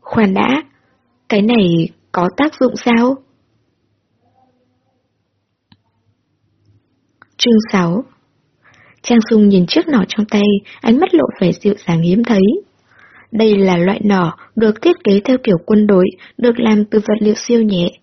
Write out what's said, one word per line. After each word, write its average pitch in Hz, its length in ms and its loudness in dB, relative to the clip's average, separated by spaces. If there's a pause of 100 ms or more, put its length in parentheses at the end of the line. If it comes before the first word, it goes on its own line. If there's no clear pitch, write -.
"Khoan 202 320 -2
đã, 233 300 -2 (640)
cái 202 120 0
này 185 480 0 (220)
có 180 260 -2
tác 294 220 -2
dụng 247 160 0
sao?" 240 400 -2 (4000)
Chương 226 220 2 (120)
sáu. 185 320 -2 (960)
Trang 240 180 2 (100)
Sung 214 180 4
nhìn 185 200 4
chiếc 339 200 -2
nỏ 247 200 0
trong 214 180 -4
tay, 208 180 -2 (380)
ánh 240 180 2
mắt 370 140 0
lộ 302 120 2 (160)
vẻ 175 100 2
dịu 202 220 -2 (140)
dàng 165 140 0
hiếm 185 220 0
thấy. 220 180 0 (920)
Đây 214 260 2
là 185 200 2
loại 180 260 -2
nỏ 190 300 0 (220)
được 214 260 0
thiết 349 220 2
kế - 220 2
theo 254 180 0
kiểu 202 120 0 (100)
quân 214 220 2
đội, 190 180 4 (320)
được 240 220 0
làm 214 260 0
từ 214 140 -2
vật 208 200 -2
liệu 208 160 0
siêu 233 280 -2
nhẹ. 180 280 -2 (120)